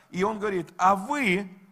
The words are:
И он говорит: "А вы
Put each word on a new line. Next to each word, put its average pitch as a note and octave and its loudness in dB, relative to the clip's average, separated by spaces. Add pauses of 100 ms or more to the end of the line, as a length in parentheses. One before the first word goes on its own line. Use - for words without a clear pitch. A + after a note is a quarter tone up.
И F3+ -4
он G#3+ -2
говорит: F#3+ -4
"А F#3+ 4
вы G3+ -2 (240)